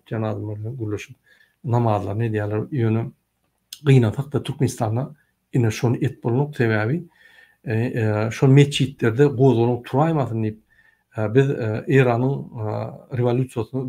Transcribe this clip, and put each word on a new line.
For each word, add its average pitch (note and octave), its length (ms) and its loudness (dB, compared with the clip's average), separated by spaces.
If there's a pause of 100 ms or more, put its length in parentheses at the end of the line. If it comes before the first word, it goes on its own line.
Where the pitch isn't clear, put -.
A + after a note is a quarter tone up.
tutýan A2 260 -6
adamlar G#2 320 -8
bilen A2+ 160 -10
gürleşip G#2+ 400 -8 (480)
namazlaryn A2+ 640 0
edýärler. G#2+ 440 -2
Ýöne A2+ 380 0 (760)
gynasak C3 460 4
da A2+ 100 -2
Türkmenstanda B2 720 -4 (380)
ine A#2 180 2
şony A#2+ 300 0
et - 240 -4
bolanok C#3 320 -2
sebäbi A2+ 480 0 (1300)
şol C#3 180 2
meçitlerde C3+ 760 4
gozganok A#2+ 640 2
turaýmasyn C3 580 0
diýip G#2+ 140 -6 (760)
biz C3+ 140 4 (480)
Iranyň B2+ 380 2 (840)
revolutsiyasyna B2 720 -2